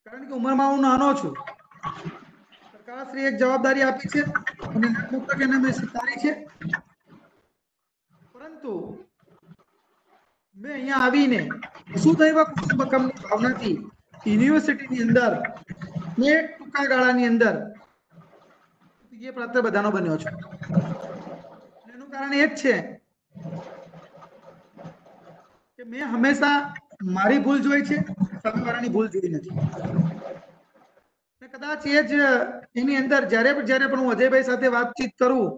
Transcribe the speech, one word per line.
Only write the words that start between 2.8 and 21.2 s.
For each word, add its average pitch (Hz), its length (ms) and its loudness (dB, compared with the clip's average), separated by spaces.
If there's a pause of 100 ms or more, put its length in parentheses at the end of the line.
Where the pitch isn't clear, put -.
એક - 120 -2
જવાબદારી 269 460 2
આપી - 260 -4
છે 294 80 2 (460)
અને 226 200 0
નાનમુખતક 269 580 -4
એને 262 120 2
મેં 262 160 2
સ્વીકારી - 500 -6
છે. 294 80 2 (2000)
પરંતુ 285 440 -14 (1800)
મેં 214 160 -14
અહીંયા 262 320 -2
આવીને 254 360 4 (520)
વસુધૈવ 311 440 6 (120)
કુટુંબકમની 262 720 0
ભાવનાથી 214 540 0 (500)
યુનિવર્સિટીની 254 800 2
અંદર 233 260 4 (880)
મેં 294 260 4
ટૂંકા - 480 -6
ગાળાની 247 420 4
અંદર 220 220 4 (1600)
એ 240 180 -14
પ્રાપ્ત 247 340 -4
બધાનો 202 260 2
બન્યો 170 300 -2
છું. - 140 -10 (1400)